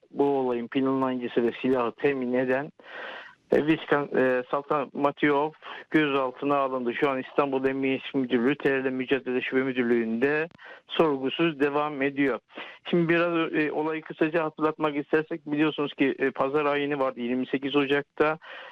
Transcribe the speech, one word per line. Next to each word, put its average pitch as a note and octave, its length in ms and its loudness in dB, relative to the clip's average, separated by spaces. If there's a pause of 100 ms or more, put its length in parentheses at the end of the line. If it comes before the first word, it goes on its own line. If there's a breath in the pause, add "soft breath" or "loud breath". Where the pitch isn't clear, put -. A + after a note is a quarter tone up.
(120)
bu C3+ 120 2
olayın B2+ 440 2
planlayıcısı C3 760 0
ve A2+ 80 2 (100)
silahı B2+ 300 2
temin C3 420 -2
eden, C3 380 0 (800 loud breath)
e, C#3+ 140 4
Viskan, D3 520 0
e, B2+ 340 2
Saltan C#3+ 420 -2
Matiyov C#3+ 580 0 (380 loud breath)
gözaltına C#3 680 0
alındı. C3 360 -2
Şu C#3+ 160 0
an C3 140 -2
İstanbul C3+ 420 0
Emniyet C3+ 500 -2
Müdürlüğü, B2+ 400 2
terörle C3+ 340 0
mücadele B2+ 520 -2
şube C3 220 0
müdürlüğünde B2 840 0 (400 loud breath)
sorgusuz D3 720 0
devam D3 420 0
ediyor. C#3 380 0 (500 loud breath)
Şimdi E3+ 200 2
biraz, E3+ 440 2
e, D3+ 180 0
olayı D#3 300 -4
kısaca D#3+ 420 -2
hatırlatmak D3+ 520 -2
istersek D#3 500 -2
biliyorsunuz D3 480 0
ki, C3+ 260 2
e, C3 120 0
pazar C#3 340 0
ayini C#3+ 340 0
vardı C3 200 -2
yirmi B2 280 -2
sekiz C3+ 280 -2
Ocak'ta, C#3+ 640 0 (340 loud breath)